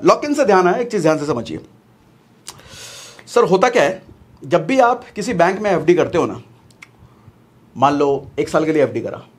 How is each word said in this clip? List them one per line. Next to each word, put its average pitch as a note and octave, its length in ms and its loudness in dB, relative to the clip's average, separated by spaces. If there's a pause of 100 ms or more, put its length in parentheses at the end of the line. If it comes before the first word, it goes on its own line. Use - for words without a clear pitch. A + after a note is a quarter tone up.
लॉक G#3 200 2
इन D4 100 -2
से C#4+ 100 2
ध्यान F#3+ 220 4
आया, F3+ 100 2
एक A#3+ 140 -4
चीज़ G3+ 120 -2
ध्यान D#3 160 2
से C#3+ 80 -8
समझिए। A#2 340 -6 (1700)
सर, - 180 2
होता F#3+ 240 2
क्या B3 140 2
है, - 200 -2 (420)
जब D#3 220 0
भी C4 120 0
आप A#3+ 260 2 (120)
किसी G#3+ 180 -6
बैंक F3+ 260 2
में G#3 100 -2
एफ़डी E3 240 2
करते E3 240 0
हो C#3 80 0
ना, G#2+ 140 -8 (1400)
मान C3+ 180 2
लो C#3 320 0 (120)
एक C#3+ 100 -2
साल D#3+ 160 0
के D#3 80 -2
लिए D3+ 100 2
एफ़डी A#2+ 180 -2
करा, - 220 -10 (160)